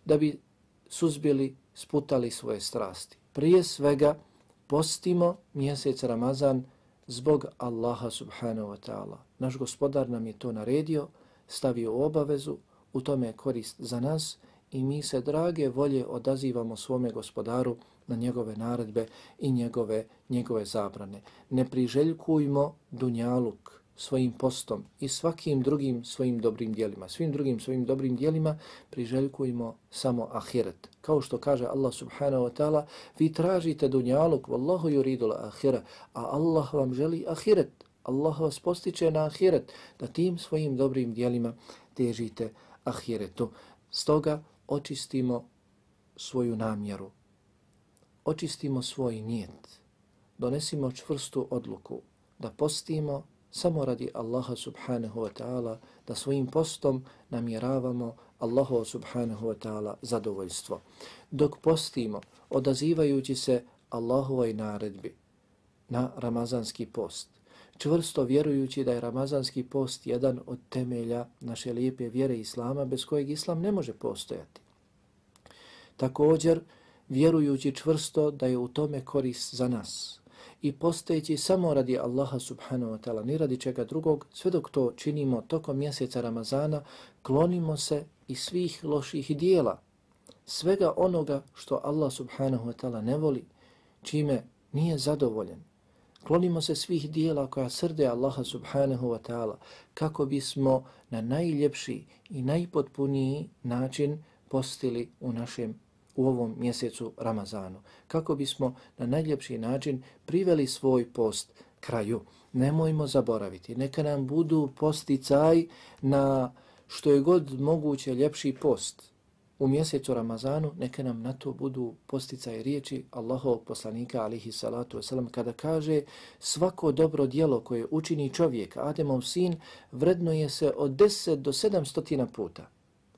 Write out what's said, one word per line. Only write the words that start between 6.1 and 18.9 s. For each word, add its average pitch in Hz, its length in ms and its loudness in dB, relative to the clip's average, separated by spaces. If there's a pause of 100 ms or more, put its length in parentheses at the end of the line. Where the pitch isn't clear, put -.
zbog 139 360 2 (120)
Allaha 120 520 -2
subhanahu 110 600 -6
wa 101 80 -12
ta'ala. 101 400 -12 (200)
Naš 131 200 -4
gospodar 135 500 0
nam 113 180 -4
je 107 60 -8
to 117 200 -8
naredio, 143 560 0 (400)
stavio 117 440 0
u 123 100 0
obavezu, 147 540 0 (360)
u 131 80 -2
tome 131 260 0
je 110 60 -6
korist 117 460 -4
za 120 220 -6
nas 156 380 -2 (320)
i 131 140 -2
mi 143 180 -2
se 139 180 -2
drage 156 480 0
volje 135 380 2
odazivamo 120 680 -2
svome 127 340 -2
gospodaru 117 640 -2 (300)
na 123 100 -4
njegove 117 400 -2
naredbe 113 500 -2 (320)